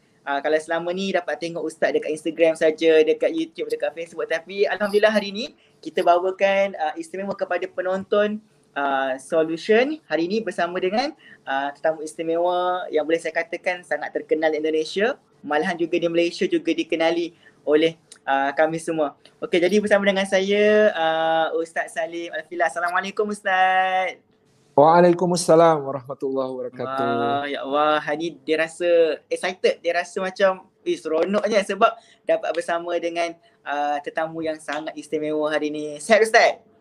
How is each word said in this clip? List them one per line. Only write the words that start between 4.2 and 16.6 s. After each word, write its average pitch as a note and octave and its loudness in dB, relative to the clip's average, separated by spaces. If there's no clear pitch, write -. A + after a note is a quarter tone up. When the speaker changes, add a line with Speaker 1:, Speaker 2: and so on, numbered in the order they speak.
Speaker 1:
tapi F3+ -4
alhamdulillah G#3 2
hari G3+ -2
ni A#3+ -10
kita D#3+ -6
bawakan, F#3+ 2
ah, D#3 -4
istimewa F#3+ -8
kepada F3+ -4
penonton, G3 -2
ah, C3+ -2
Solution. F3+ 0
Hari E3 -2
ni A3 0
bersama F3+ -4
dengan, A3 -2
ah, C#3 -4
tetamu D#3+ -4
istimewa F3+ -2
yang D3+ -2
boleh E3 0
saya E3 -8
katakan F3 -6
sangat D3 -12
terkenal D#3 0
di D3+ 0
Indonesia, D#3 -2
malahan D#3 -2
juga E3+ -2
di E3+ 0
Malaysia E3+ 0
juga E3 -2